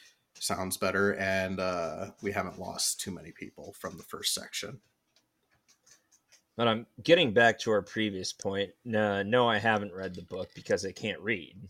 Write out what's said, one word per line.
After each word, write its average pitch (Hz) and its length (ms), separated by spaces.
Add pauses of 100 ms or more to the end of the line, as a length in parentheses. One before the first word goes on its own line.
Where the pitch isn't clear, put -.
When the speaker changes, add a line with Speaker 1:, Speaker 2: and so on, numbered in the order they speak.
(360)
Speaker 1:
sounds 95 420
better, 98 380
and, 95 440
uh, 90 520 (100)
we 98 100
haven't 92 280
lost - 420
too 98 100
many 80 220
people - 440
from 82 200
the - 60
first - 300
section. - 460 (1800)
Speaker 2:
But 117 120
I'm 113 160 (180)
getting 160 300
back 117 260
to 113 120
our 101 100
previous 98 500
point. 98 380 (160)
No, 107 380
no, 120 260
I 107 80
haven't 104 360
read 92 220
the 85 60
book 90 340
because 95 300
I 92 80
can't 98 260
read, 92 380 (120)